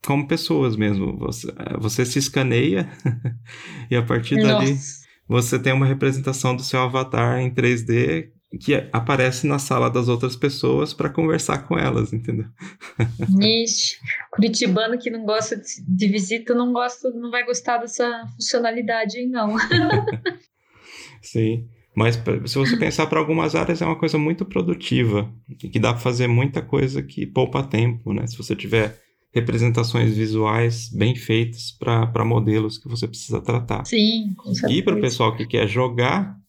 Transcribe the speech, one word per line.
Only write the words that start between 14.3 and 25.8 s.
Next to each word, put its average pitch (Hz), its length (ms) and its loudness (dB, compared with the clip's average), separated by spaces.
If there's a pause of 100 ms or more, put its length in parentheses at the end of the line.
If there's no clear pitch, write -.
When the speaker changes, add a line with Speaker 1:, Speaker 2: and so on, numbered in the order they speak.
Speaker 2:
curitibano 220 640 2
que 240 100 -6
não 226 140 -8
gosta 214 320 -2
de, 202 80 -12 (240)
de 185 220 2
visita 214 440 -2
não 247 200 2
gosta, 247 380 -2
não 233 200 -8
vai 247 140 -2
gostar 247 320 -2
dessa 233 480 -4 (100)
funcionalidade 226 840 -2
aí, 247 100 -4
não. 226 320 0
<laughs> - 60 2 (1600)
Speaker 1:
Sim, 113 460 -2 (280)
mas 117 200 4
pra, - 320 -2
se 117 100 -6
você 139 200 2
pensar 156 300 0
pra 156 120 0
algumas 160 360 0
áreas, 170 260 0
é 170 40 0
uma 160 140 -2
coisa 156 180 0
muito 160 280 0
produtiva 123 880 0 (180)
e 135 60 -16 (140)
que 113 100 -2
dá 113 120 4